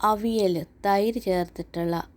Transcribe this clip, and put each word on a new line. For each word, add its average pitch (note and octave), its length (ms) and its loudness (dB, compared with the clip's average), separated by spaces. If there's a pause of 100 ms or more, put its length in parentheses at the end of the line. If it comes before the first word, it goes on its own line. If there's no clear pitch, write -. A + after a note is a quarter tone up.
അവിയൽ, G#3+ 440 2 (300)
തൈര് G3+ 420 2
ചേർത്തിട്ടുള്ള E3+ 680 -2 (220)